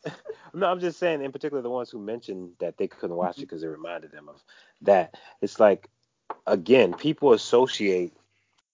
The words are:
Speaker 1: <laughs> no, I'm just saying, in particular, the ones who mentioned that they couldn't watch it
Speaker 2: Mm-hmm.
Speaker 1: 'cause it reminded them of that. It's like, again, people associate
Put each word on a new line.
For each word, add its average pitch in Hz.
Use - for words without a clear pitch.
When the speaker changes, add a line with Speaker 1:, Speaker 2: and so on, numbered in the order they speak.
Speaker 1:
<laughs> -
no, 180
I'm 180
just 175
saying, 160
in 139
particular, 139
the 120
ones 123
who -
mentioned 101
that 85
they 98
couldn't 87
watch 90
it -
Speaker 2:
Mm-hmm. -
Speaker 1:
'cause 80
it 80
reminded 80
them 76
of -
that. 95
It's -
like, 101
again, 104
people 147
associate 104